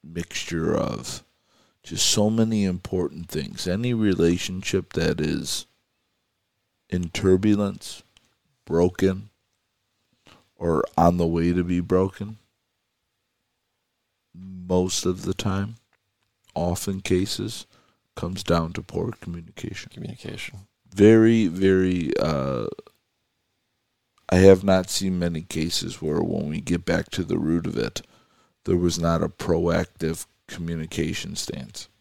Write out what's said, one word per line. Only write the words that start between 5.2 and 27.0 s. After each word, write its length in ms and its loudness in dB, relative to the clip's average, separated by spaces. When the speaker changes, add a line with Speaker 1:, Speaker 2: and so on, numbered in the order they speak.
Speaker 1:
is 460 -4
in 220 -4
turbulence, 920 2
broken, 640 0
or 260 0
on 220 6
the 80 2
way 260 2
to 100 0
be 180 -2
broken, 580 -2
most 720 -2
of 180 -2
the 120 -4
time, 420 -4
often 480 -4
cases, 640 -2
comes 280 -8
down 300 0
to 100 -10
poor 380 -6
communication. 720 -12
Speaker 2:
Communication. 680 -14
Speaker 1:
Very, 580 8
very, 720 2
uh, 480 -2
I 60 4
have 280 10
not 260 2
seen 280 -2
many 240 -4
cases 600 -6
where 180 0
when 280 -2
we 120 -6
get 240 -2
back 260 -2